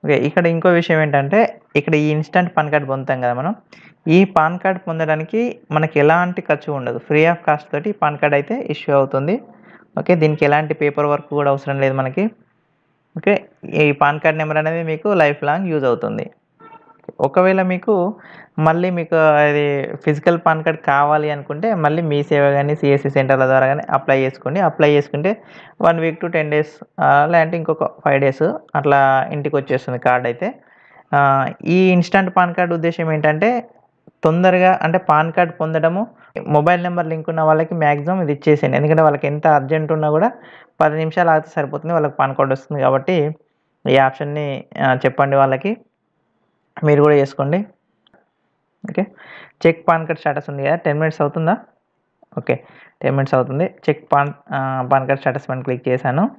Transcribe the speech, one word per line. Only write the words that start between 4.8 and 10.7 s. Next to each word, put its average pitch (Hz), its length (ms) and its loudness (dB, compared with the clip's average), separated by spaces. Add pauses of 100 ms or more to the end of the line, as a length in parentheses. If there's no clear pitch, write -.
పొందడానికి 160 800 -4 (100)
మనకి 151 280 0
ఎలాంటి 175 440 2
ఖర్చు 147 300 -4
ఉండదు, 123 280 -6 (100)
free 151 220 4
of 165 40 -2 (120)
cost 151 240 -2
తోటి 160 200 -4
పాన్ 147 260 -2
కార్డు 147 160 0
అయితే 143 360 -2
ఇష్యూ 147 260 -2
అవుతుంది. 139 460 0 (560)
ఓకే, 170 160 0
దీనికి 156 300 0
ఎలాంటి 147 300 0